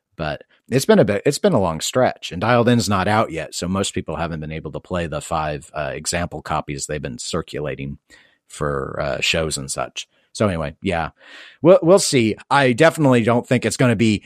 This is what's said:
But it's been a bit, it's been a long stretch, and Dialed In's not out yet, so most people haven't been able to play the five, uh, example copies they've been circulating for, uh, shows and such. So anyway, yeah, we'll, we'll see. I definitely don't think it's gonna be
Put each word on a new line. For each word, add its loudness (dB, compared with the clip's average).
But -6
it's 0
been 6
a 6
bit, -2
it's 0
been 0
a 2
long -2
stretch, -2
and -8
Dialed 4
In's 2
not 0
out 0
yet, -8
so -6
most -2
people -6
haven't -6
been -10
able -10
to -12
play -6
the -8
five, -6
uh, -6
example -6
copies -6
they've -6
been -10
circulating -8
for, -6
uh, -4
shows -2
and -10
such. -8
So 0
anyway, -6
yeah, -2
we'll, 8
we'll 6
see. 2
I 4
definitely 4
don't 2
think 2
it's -2
gonna 4
be 2